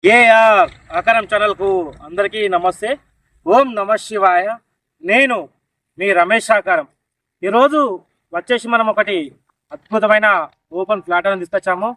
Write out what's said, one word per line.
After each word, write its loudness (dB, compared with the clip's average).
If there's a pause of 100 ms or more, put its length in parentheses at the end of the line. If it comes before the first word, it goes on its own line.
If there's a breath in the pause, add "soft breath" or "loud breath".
ఏఆర్ 4 (280)
ఆకారం 0
ఛానల్కు -2 (400)
అందరికీ -4 (120)
నమస్తే. -2 (560)
ఓం 4 (120)
నమ -6 (140)
శివాయ. 0 (580)
నేను 0 (640)
మీ -4 (120)
రమేష్ 0
ఆకారం. -2 (600)
ఈరోజు 2 (560)
వచ్చేసి -4
మనం 0
ఒకటి -2 (580)
అద్భుతమైన 0 (520)
ఓపెన్ -4
ప్లాట్ -2
అని -4
తీసుకొచ్చాము. -4